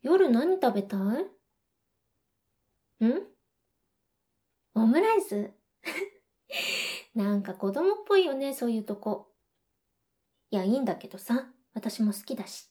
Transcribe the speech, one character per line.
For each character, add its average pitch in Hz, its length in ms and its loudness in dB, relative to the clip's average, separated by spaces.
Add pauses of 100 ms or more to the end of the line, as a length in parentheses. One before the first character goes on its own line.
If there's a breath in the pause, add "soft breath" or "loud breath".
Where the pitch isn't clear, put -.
夜 349 280 6
何 330 320 4
食 240 120 4
べ 202 100 0
た 202 120 -6 (2000)
い？ 220 40 2
ん？ 277 220 2 (1500)
オ 220 120 4
ム 269 140 6
ラ 440 140 4
イ 403 80 4
ス？ 208 280 -6 (320)
<laughs> - 1300 -10
な 208 200 0
ん 202 80 0
か 190 120 -8
子 196 180 -2
供 359 220 2
っ - 20 -4 (100)
ぽ 403 120 6
い 370 80 4
よ 277 80 -2
ね、 269 180 -4
そ 254 140 -4
う 240 40 0
い 220 100 0
う 208 40 -10
と 208 100 -6
こ。 - 400 -6 (1160)
い 214 60 -4
や、 185 80 -2
い 190 40 0
い 240 100 2
ん 269 60 -2
だ 196 120 -2
け - 120 -16
ど - 80 -18
さ。 - 340 -6 (220)
私 226 300 -6
も 208 100 2
好 - 100 -8
き - 140 -8
だ 196 100 -10
し。 - 240 -18